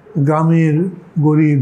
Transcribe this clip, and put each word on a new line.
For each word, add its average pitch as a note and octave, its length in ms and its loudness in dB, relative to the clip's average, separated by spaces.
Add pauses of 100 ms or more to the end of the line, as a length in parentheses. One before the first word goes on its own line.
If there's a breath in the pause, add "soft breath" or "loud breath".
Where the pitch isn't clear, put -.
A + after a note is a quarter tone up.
(180)
গ্রামের D#3 580 0 (440)
গরিব D3+ 420 2